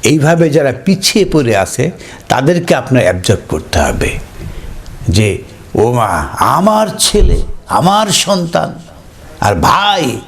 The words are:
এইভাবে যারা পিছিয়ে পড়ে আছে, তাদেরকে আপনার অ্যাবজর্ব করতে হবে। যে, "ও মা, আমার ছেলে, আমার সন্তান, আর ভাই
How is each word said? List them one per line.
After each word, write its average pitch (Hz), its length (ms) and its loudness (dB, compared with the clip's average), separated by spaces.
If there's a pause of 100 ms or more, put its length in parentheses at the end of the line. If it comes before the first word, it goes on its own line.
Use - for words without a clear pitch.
এইভাবে 160 480 2
যারা 139 220 2 (120)
পিছিয়ে 190 400 2
পড়ে 120 320 2
আছে, 127 340 0 (380)
তাদেরকে 170 460 2
আপনার 127 280 2
অ্যাবজর্ব 90 460 0
করতে - 300 -4
হবে। - 400 -2 (880)
যে, 98 340 0 (320)
"ও 113 180 2
মা, 95 360 0 (100)
আমার 202 480 2 (120)
ছেলে, - 440 4 (240)
আমার 202 400 2
সন্তান, 175 680 -2 (680)
আর 101 140 0
ভাই 151 720 0